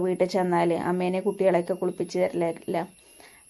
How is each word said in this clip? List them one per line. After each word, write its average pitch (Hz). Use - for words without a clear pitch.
വീട്ടിൽ 185
ചെന്നാൽ, 175
അമ്മേനെ 180
കുട്ടികളെയൊക്കെ 190
കുളിപ്പിച്ച് 180
തരലല്ല. 170